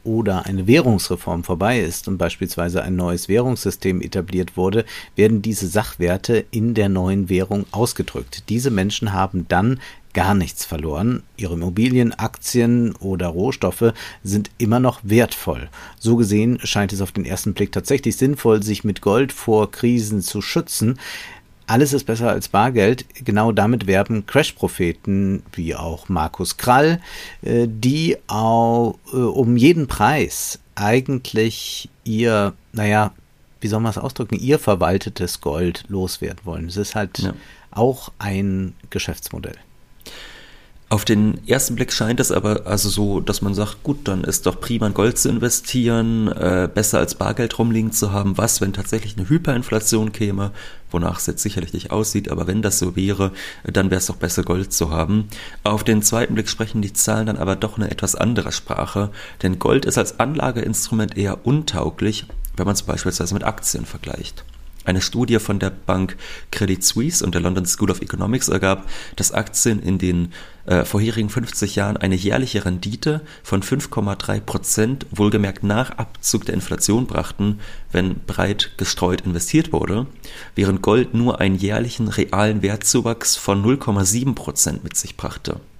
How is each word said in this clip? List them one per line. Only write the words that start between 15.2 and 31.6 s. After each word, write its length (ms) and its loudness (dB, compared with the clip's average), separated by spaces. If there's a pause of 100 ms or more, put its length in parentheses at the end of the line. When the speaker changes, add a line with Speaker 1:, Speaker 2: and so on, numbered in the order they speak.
Speaker 1:
So 160 4
gesehen 480 4
scheint 280 0
es 100 -4
auf 100 -4
den 140 -4
ersten 280 -4
Blick 180 -2
tatsächlich 460 0
sinnvoll, 460 4
sich 200 -2
mit 180 -2
Gold 300 4
vor 380 2
Krisen 540 0
zu 180 -4
schützen. 580 0 (680)
Alles 260 4
ist 120 0
besser 260 0
als 160 -2
Bargeld. 580 4 (180)
Genau 280 4
damit 340 2
werben 400 2
Crash-Propheten 1160 0 (100)
wie 220 -4
auch 340 -8
Markus 480 -2
Krall, 440 4 (420)
äh, 260 2
die 480 2 (100)
au-, 720 2 (160)
äh, 20 -4
um 420 4
jeden 280 6
Preis 720 0 (160)
eigentlich 1120 -2 (160)